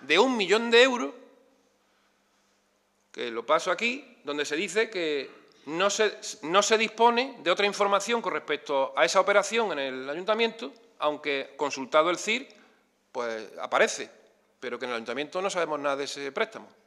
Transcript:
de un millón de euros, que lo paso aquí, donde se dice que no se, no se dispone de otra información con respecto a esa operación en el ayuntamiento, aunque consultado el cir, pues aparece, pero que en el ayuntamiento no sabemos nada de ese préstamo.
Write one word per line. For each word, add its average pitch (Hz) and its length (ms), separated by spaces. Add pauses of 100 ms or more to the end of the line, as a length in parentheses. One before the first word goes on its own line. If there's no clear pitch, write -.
de 147 180
un 254 180
millón 214 320
de 233 140
euros, 262 280 (2000)
que 120 200
lo 113 140
paso 160 260
aquí, 233 520
donde 147 220
se 147 100
dice 202 340
que 156 400 (360)
no 170 240
se, 208 300 (240)
no 175 180
se 220 160
dispone 233 640
de 156 120
otra 190 140
información 202 560
con 180 100
respecto 143 640
a 151 100
esa 175 140
operación 202 520
en 147 80
el 131 300
ayuntamiento, 220 640 (280)
aunque 143 580
consultado 143 540
el 170 60
cir, 226 300 (640)
pues 113 380 (100)
aparece, 139 500 (500)
pero 120 180
que 123 80
en 123 60
el 120 40
ayuntamiento 131 460
no 196 80
sabemos 160 300
nada 139 160
de 143 80
ese 139 280
préstamo. 135 380 (160)